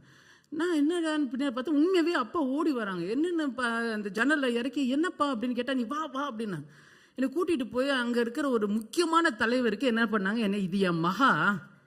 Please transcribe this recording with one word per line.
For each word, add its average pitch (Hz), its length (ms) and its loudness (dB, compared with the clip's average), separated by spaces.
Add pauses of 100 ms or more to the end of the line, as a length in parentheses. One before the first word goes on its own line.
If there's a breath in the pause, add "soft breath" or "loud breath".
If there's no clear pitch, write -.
(500 soft breath)
நான் 330 260 -2
என்னடான்னு 302 600 0
பின்னாடி 254 220 -2
பார்த்தா, 285 260 2
உண்மையாவே 349 280 4
அப்பா 311 280 -2
ஓடி 294 320 0
வராங்க. 196 440 -2
என்னன்னு 311 400 0
ப-, 254 80 -4
அந்த 233 500 -2
ஜன்னல்ல 269 320 2
இறக்கி, 247 420 0
"என்னப்பா?" 285 480 0
அப்படின்னு 247 180 -2
கேட்டா, 247 200 -2
"நீ 254 100 0
வா, 294 220 -6
வா" 269 260 -6
அப்படின்னாங்க. 208 340 -6 (500 soft breath)
என்னை 262 200 -2
கூட்டிட்டு 320 340 0
போய் 254 200 0
அங்க 240 300 0
இருக்கிற 254 300 -2
ஒரு 214 180 0
முக்கியமான 330 640 2
தலைவருக்கு 233 580 0
என்ன 233 180 2
பண்ணாங்க, 208 320 0
என்னை, 202 260 0
"இது 185 160 0
என் 175 200 2
மகா" 185 580 2 (300)